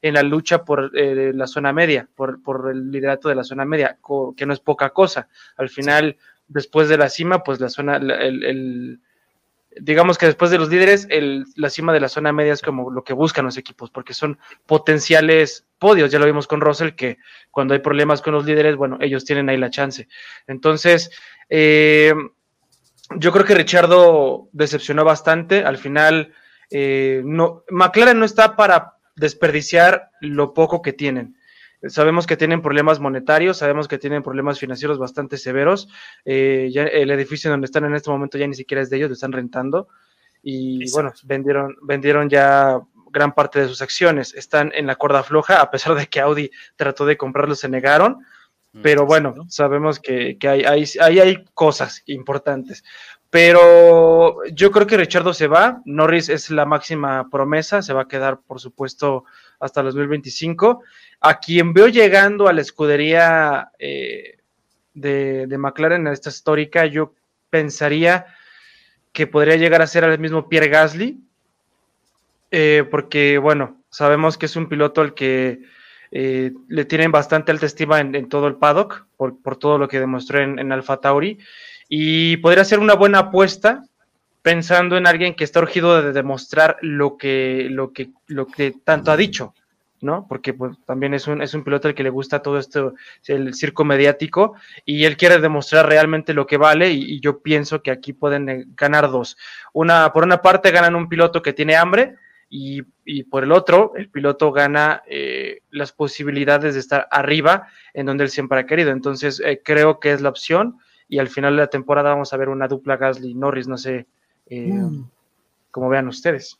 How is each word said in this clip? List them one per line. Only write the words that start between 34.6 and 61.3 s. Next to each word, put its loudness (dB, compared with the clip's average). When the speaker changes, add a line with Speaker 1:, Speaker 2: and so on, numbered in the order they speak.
Speaker 1:
financieros -8
bastante -10
severos. -2
Eh, -2
ya -2
el 0
edificio -6
donde -4
están -4
en -4
este -8
momento -6
ya -4
ni -8
siquiera -8
es -8
de -4
ellos, -4
lo -8
están -10
rentando. -8
Y, -8
Speaker 2:
Exacto. -10
Speaker 1:
bueno, -4
vendieron, -4
vendieron -2
ya 4
gran 0
parte 0
de 0
sus -10
acciones. -2
Están -2
en -6
la -4
cuerda 0
floja, 2
a 2
pesar -2
de -6
que -6
Audi -2
trató -4
de 2
comprarlos, -4
se -8
negaron. 2
Speaker 3:
Mm. -20
Speaker 1:
Pero 2
bueno, 2
Speaker 2:
Exacto. -18
Speaker 1:
sabemos -2
que, -6
que -4
hay, 2
hay, 2
hay, 6
hay 4
cosas -2
importantes. -8
Pero 8
yo 4
creo 4
que 2
Ricciardo 0
se -2
va. 4
Norris 0
es -4
la 0
máxima -4
promesa. -2
Se -8
va -2
a -8
quedar, -6
por -18
supuesto, -6
hasta -6
el -2
dos -6
mil -4
veinticinco. -2
A 4